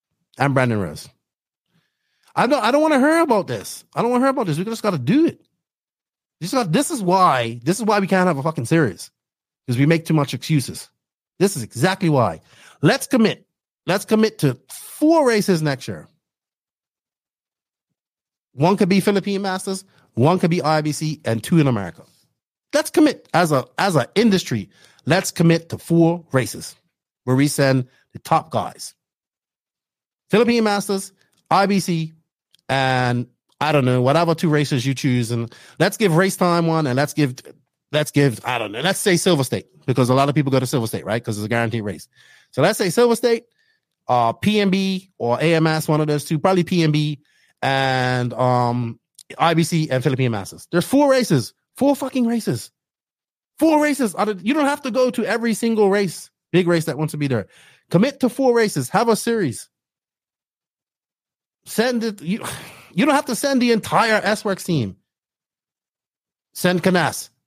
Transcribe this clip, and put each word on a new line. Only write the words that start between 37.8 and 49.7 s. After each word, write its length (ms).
let's 200
give, 340
I 120
don't 140
know, 100
let's 180
say 180
Silver 260
State, 240
because 240
a 40
lot 160
of 60
people 160
go 80
to 80
Silver 200
State, 180
right? 180
'Cause 140
it's 80
a 40
guaranteed 340
race. 240
So 100
let's 160
say 120
Silver 260
State, 300
uh, 260
P 260
M 100
B 480
or 240
A 140
M 120
S, 200
one 140
of 60
those 180
two, 140
probably 240
P 200
M 80
B, 280
and, 720
um, 640
I 160
B 100
C 260